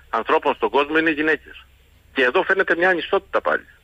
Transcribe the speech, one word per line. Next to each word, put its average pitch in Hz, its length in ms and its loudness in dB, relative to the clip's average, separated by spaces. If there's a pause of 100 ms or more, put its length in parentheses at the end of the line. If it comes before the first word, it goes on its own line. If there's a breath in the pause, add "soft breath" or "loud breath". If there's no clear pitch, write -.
ανθρώπων 135 460 0
στον 147 140 -2
κόσμο 143 280 0
είναι 160 120 2
γυναίκες. 151 560 -4 (480)
Και 131 100 0
εδώ 131 200 2
φαίνεται 185 320 0
μια 175 140 2
ανισότητα 180 520 -2
πάλι. - 240 -2 (180)